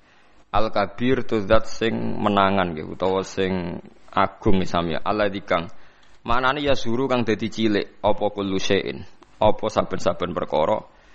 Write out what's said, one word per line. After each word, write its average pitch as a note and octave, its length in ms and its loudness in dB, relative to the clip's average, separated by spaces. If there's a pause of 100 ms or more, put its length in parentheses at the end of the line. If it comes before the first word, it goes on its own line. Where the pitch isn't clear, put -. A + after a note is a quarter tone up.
(520)
Al G#2+ 180 4
kabir A#2 540 -2
tu A2+ 180 0
dzat A2 260 4
sing A2+ 280 -2 (240)
menangan G2 560 2
nggih E2+ 160 -10
utawa F#2+ 320 -2
sing F#2 560 -4 (320)
agung G2 480 2
nggih F2+ 100 0
sami. F2 300 0
Alladzi G2+ 480 -2
kang E2+ 240 -2 (560)
manane C3 340 0
ya C#3+ 160 2
zuru A#2+ 300 0
kang B2 160 0
dadi G#2+ 240 -2
cilik G#2 560 -2
apa G#2 260 2
kullu G2 300 -2
syai'in, E2 420 0 (380)
apa G#2+ 260 4
saben-saben F#2 720 0
perkara F2+ 480 0 (320)